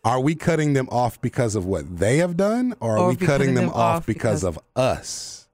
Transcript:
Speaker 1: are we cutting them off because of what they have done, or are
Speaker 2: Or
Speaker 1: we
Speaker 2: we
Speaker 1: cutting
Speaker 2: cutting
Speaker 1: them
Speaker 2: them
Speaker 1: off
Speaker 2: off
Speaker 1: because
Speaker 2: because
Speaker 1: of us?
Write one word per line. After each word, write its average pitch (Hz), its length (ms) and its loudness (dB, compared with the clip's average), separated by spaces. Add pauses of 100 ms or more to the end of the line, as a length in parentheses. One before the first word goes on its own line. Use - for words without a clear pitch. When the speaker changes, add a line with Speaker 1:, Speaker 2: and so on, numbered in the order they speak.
Speaker 1:
are 120 160 2
we 151 140 2
cutting 156 380 0
them 131 180 0
off 123 300 0
because 120 340 -2
of 98 100 -2
what 87 340 -4
they 110 200 2
have 175 180 0
done, 233 440 0
or 110 160 0
are - 20 2
Speaker 2:
Or - 100 4
Speaker 1:
we - 20 4
Speaker 2:
we 123 60 0
Speaker 1:
cutting 175 120 0
Speaker 2:
cutting 139 260 2
Speaker 1:
them 117 120 2
Speaker 2:
them - 80 -4
Speaker 1:
off 113 240 2
Speaker 2:
off - 80 -6
Speaker 1:
because 107 360 0
Speaker 2:
because - 20 -4
Speaker 1:
of 85 140 -2 (160)
us? - 800 -4